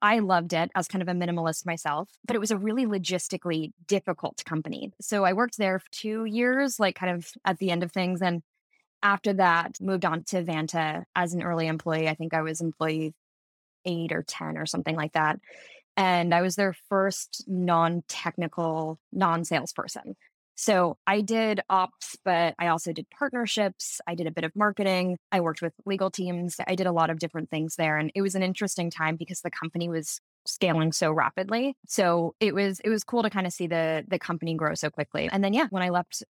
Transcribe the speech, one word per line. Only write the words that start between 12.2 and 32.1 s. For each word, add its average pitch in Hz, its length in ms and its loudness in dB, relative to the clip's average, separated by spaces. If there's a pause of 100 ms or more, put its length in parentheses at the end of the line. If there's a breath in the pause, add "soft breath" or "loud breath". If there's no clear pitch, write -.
I 160 80 2
was 160 180 -4
employee 160 540 -2 (720)
eight 165 260 -2
or 151 120 -2
ten 160 340 -8
or 156 80 -6
something - 300 -2
like 156 180 -4
that. 156 260 2 (560 loud breath)
And 175 380 4
I 175 80 6
was 185 160 0
their 196 180 2 (140)
first - 580 0
non-technical, 165 1500 0 (140)
non-salesperson. 165 1000 -2 (400 soft breath)
So 180 420 2 (100)
I 202 140 4
did 214 480 0
ops, - 560 0
but 170 340 2
I 175 80 0
also 170 240 0
did 160 180 -8
partnerships. 226 960 -2
I 170 100 -6
did 170 120 -2
a 160 40 -4
bit 160 120 -4
of 160 100 -4
marketing. 190 640 2 (140)
I 190 80 4
worked 165 220 0
with 165 100 -2 (140)
legal 190 260 0
teams. 175 460 -4 (100)
I 185 80 0
did 185 120 0
a 180 40 2
lot 165 180 4
of 160 100 -2
different 160 300 -6
things 156 280 -4
there. 156 200 2
And 151 160 0
it 196 80 0
was 196 140 0
an 190 80 0
interesting 185 460 -2
time 160 260 -2
because 170 240 -8
the 170 100 -6
company 170 380 -4
was 165 320 -4 (260)
scaling 165 460 2
so 156 220 2
rapidly. 208 640 0 (100)
So 170 540 2